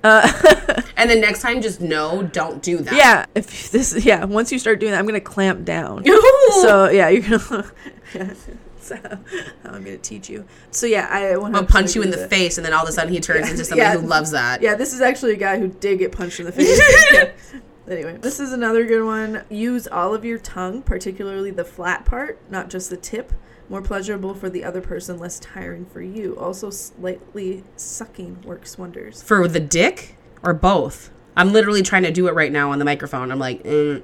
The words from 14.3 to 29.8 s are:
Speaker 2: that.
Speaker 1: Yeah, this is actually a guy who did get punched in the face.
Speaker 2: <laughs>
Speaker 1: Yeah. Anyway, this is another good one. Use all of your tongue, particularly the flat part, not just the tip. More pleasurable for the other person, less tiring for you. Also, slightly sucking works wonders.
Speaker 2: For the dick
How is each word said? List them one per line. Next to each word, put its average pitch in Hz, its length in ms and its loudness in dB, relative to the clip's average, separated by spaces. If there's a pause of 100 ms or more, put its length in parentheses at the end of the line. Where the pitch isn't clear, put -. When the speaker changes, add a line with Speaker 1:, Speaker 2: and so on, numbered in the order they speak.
Speaker 2:
that. 127 300 -2
Speaker 1:
Yeah, 214 140 2
this 262 180 -6
is 254 80 -4
actually 254 320 0
a 202 40 -4
guy 196 220 -2
who 185 80 -2
did 190 320 -4
get 185 140 -2
punched 175 260 -8
in 175 60 -10
the - 60 -10
face. 392 280 4
Speaker 2:
<laughs> 571 340 8
Speaker 1:
Yeah. 554 180 6 (580)
Anyway, 170 320 -10
this 262 180 -6
is 262 140 -8
another 233 320 0
good 226 200 0
one. 220 440 -6
Use 226 380 -6
all 180 260 -2
of 214 100 -6
your 233 140 -8
tongue, 196 460 -10
particularly 196 680 -6
the 190 140 -8
flat 180 400 -8
part, 269 340 -6 (100)
not 190 200 -10
just 185 200 -10
the 180 80 -10
tip. - 360 -10 (340)
More 196 140 -12
pleasurable 196 520 -8
for 190 160 -10
the 180 140 -10
other 180 160 -10
person, 180 400 -10
less 170 200 -14
tiring 175 460 -16
for 175 160 -18
you. 190 380 -10
Also, 190 300 -10
slightly 185 960 -12 (120)
sucking 180 680 -16
works - 320 -18
wonders. 165 440 -16
Speaker 2:
For 190 280 2
the 165 100 0
dick 160 560 -2 (280)